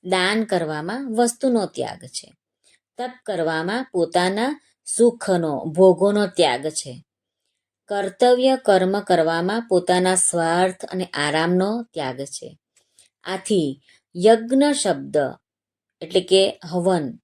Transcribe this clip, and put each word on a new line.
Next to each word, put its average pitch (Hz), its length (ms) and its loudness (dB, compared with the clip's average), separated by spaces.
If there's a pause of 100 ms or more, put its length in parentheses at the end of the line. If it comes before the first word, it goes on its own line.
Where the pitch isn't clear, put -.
દાન 190 400 0
કરવામાં 180 720 -4
વસ્તુનો 240 500 0
ત્યાગ 123 400 -10
છે. - 280 -16 (640)
તપ 247 140 -8 (140)
કરવામાં 175 640 -2
પોતાના 185 720 -2 (240)
સુખનો, 196 800 0
ભોગોનો 185 640 4
ત્યાગ 147 400 0
છે. 139 360 -10 (840)
કર્તવ્ય 247 680 2
કર્મ 196 440 2
કરવામાં 175 680 0
પોતાના 180 480 2
સ્વાર્થ 175 680 0
અને 185 200 -6
આરામનો 175 760 -2
ત્યાગ 135 380 -8
છે. - 360 -14 (680)
આથી 180 580 -2 (440)
યજ્ઞ 233 460 4
શબ્દ 156 460 -2 (840)
એટલે 175 200 0
કે 190 440 2
હવન 170 580 -2